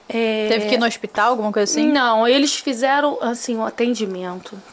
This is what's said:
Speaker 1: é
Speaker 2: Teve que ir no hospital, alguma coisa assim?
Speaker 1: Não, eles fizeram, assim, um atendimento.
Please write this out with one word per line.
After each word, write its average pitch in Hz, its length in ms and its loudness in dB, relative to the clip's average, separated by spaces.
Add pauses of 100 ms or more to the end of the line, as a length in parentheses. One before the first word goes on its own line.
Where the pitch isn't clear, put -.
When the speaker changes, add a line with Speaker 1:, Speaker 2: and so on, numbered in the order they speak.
Speaker 1:
é 220 400 0
Speaker 2:
Teve 214 200 0
que 247 60 2
ir 233 40 0
no 233 80 2
hospital, 214 440 0
alguma 214 220 -2
coisa 202 180 0
assim? 302 200 2
Speaker 1:
Não, 233 360 2
eles 277 300 2
fizeram, 269 640 0
assim, 240 360 -4
um 220 80 -2
atendimento. 190 920 -4 (160)